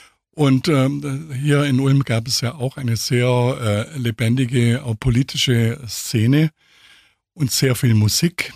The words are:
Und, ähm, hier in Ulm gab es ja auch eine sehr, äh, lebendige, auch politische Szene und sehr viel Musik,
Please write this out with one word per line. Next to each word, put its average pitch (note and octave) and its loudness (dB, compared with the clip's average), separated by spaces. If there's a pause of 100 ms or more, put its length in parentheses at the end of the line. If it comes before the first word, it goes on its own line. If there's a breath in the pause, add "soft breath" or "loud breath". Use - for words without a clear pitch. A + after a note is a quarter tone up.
(300 loud breath)
Und, C3+ 2
ähm, C#3+ -2
hier C#3+ 2
in C3+ 2
Ulm C#3 4
gab A#2 -2
es - -2
ja B2 -4
auch C3 -6
eine A#2+ -4
sehr, B2 0
äh, D#3 -14
lebendige, A#2+ 0
auch A2+ -6
politische A#2+ 0
Szene C3+ 0 (800 soft breath)
und D3 -4
sehr C3 0
viel A#2 2
Musik, G#2+ 0